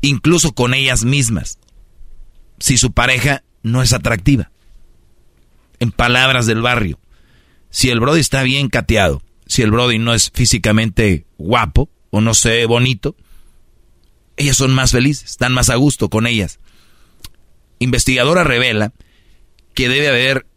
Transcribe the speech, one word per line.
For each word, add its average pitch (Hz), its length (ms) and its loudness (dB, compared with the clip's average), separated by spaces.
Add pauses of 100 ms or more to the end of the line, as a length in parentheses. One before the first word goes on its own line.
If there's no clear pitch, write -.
Incluso 143 500 2
con 123 220 0
ellas 131 300 0
mismas, 120 540 -2 (1000)
si - 180 0
su 120 160 0
pareja 127 500 0 (220)
no 120 180 0
es 117 100 2
atractiva. 117 600 0 (1300)
En 113 100 -2
palabras 123 560 2
del 113 160 0
barrio, 120 380 -2 (720)
si 131 200 0
el 120 80 0
Brody 143 220 2
está 135 240 -2
bien 131 240 -2
cateado, 98 520 0 (260)
si - 160 0
el 107 100 2
Brody 120 260 0
no 117 160 0
es 107 180 0
físicamente 110 960 0 (120)
guapo 90 500 0 (220)
o 104 100 -2
no 113 140 0
se 113 160 0
ve 117 160 0
bonito, 120 500 0 (1200)
ellas 139 200 0
son 135 160 2
más 131 200 2
felices, 131 380 0
están 123 220 -4
más 127 180 0
a 123 40 0
gusto 127 340 0
con 110 200 -2
ellas. 104 320 -2 (1200)
Investigadora 127 640 0
revela 120 480 0 (840)
que 123 140 -2
debe 143 200 0
haber 131 380 0 (100)